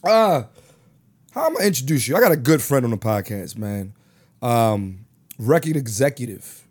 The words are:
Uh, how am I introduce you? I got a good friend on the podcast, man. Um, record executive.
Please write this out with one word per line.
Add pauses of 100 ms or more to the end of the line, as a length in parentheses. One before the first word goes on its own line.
Uh, (880)
how
am
I
introduce
you?
I
got
a
good
friend
on
the
podcast,
man. (480)
Um, (320)
record
executive.